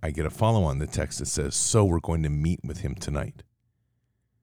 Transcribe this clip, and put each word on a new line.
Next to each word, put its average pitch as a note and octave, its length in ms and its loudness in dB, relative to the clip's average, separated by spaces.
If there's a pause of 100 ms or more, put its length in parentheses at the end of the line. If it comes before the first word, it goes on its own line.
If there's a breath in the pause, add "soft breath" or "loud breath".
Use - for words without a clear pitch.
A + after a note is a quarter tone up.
I E2 80 -4
get D#2 140 -2
a D#2 40 -2
follow-on G2 480 2
the D2+ 100 -2
text - 300 -4
that C#2 100 -6
says, C#2+ 280 -2
"So - 280 4
we're E2+ 160 4
going D#2+ 220 0
to D2+ 80 2
meet D2+ 340 0
with D2+ 180 -8
him C2+ 120 -2
tonight." - 480 -6 (1000)